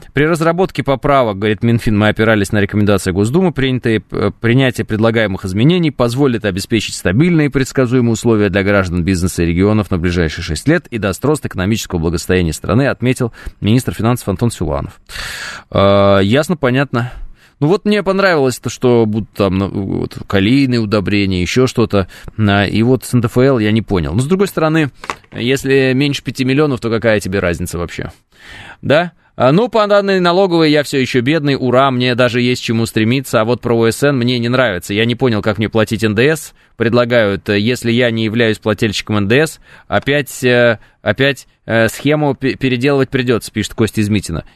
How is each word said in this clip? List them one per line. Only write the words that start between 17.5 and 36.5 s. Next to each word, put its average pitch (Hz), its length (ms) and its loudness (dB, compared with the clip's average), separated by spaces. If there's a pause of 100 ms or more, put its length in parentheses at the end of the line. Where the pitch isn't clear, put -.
Ну 147 80 2
вот 196 160 0
мне 208 180 0
понравилось 175 560 0
то, 117 120 -8
что 120 360 2
будут 107 260 -4
там, 95 260 0
ну, 98 100 -2
вот, 90 580 -6
калийные 120 540 2
удобрения, 98 600 0
ещё 123 240 2
что-то. 104 420 0 (300)
А, 101 260 2
и 104 180 0
вот 123 220 2
с - 100 -4
Н 123 60 2
Д 113 60 2
Ф - 100 -4
Л 131 220 4
я 107 120 0
не 110 120 2
понял. 85 320 -2
Но 113 60 0
с 131 60 -2
другой 190 220 0
стороны, 156 420 0 (400)
если 131 640 0
меньше 139 280 -2
пяти 131 220 -6
миллионов, 135 360 0
то 113 100 -4
какая 110 300 0
тебе 95 180 -4
разница 87 400 -4
вообще? 87 320 -10 (720)
Да? 165 300 2 (240)
А, 127 160 4
ну, 214 160 2
по 214 180 0
данной 196 340 2
налоговой 175 500 2
я 147 120 2
всё 139 160 -4
ещё 127 220 0
бедный, 143 380 0
ура, 131 320 2
мне 123 240 0
даже 120 260 2
есть 123 220 0
чему 113 240 0
стремиться, 117 540 0
а 110 40 0
вот 117 160 -2
про 117 180 0
О 113 120 2
С - 120 -4
Н 143 140 2
мне 123 220 -2
не 117 100 -2
нравится. 117 440 -2
Я 107 120 0
не 120 100 0
понял, 110 280 0
как 107 160 -2
мне 107 100 0
платить 110 340 0
Н 107 120 0
Д 127 160 2
С. - 240 -6 (220)